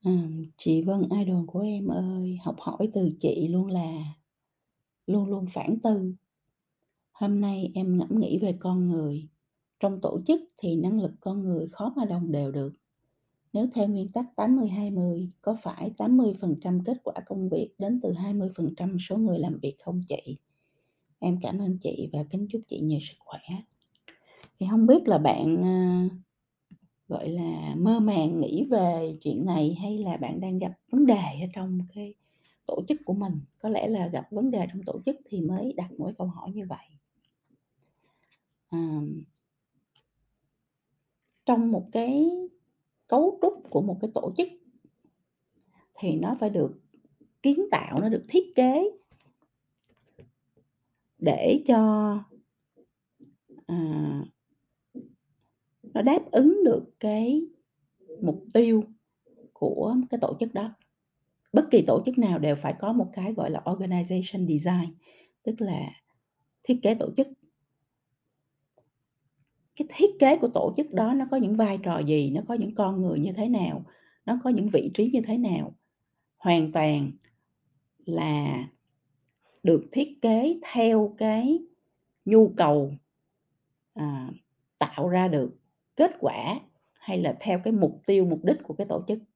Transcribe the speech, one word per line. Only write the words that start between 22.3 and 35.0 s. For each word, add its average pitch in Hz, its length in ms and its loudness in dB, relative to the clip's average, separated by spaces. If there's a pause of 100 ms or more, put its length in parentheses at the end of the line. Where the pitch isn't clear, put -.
chúc 226 180 -6
chị - 120 -10
nhiều 151 220 -2
sức - 180 -18
khỏe. - 200 -18 (1200)
Thì 185 120 -4
không 220 160 6
biết 320 200 8
là 190 100 6
bạn, 156 460 2
à, 180 460 2 (1000)
gọi - 220 -6
là, 160 480 -6
mơ 220 220 2
màng 170 400 2
nghĩ 185 320 -2
về 165 500 0
chuyện 147 240 -4
này 170 360 0
hay 208 160 -6
là 190 200 -4
bạn 160 220 -6
đang 185 200 -4
gặp 180 120 -6 (200)
vấn 277 140 6
đề 208 180 6 (180)
ở 185 120 -6
trong 185 260 -6 (160)
cái 208 180 -14 (540)
tổ - 200 -4
chức 302 180 -2
của 185 80 -4
mình. 196 200 -4 (280)
Có 214 80 -6
lẽ - 180 -2
là 196 200 -2
gặp - 240 -6
vấn 226 200 -2
đề 185 200 -2
trong 190 140 -10
tổ - 200 -8